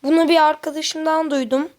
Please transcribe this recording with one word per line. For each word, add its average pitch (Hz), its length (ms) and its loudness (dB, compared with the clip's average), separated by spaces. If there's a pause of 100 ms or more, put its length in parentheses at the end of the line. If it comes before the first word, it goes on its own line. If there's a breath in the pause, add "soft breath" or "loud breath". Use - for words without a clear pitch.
Bunu 320 260 2
bir 330 140 4
arkadaşımdan 311 880 -2
duydum. 269 480 -2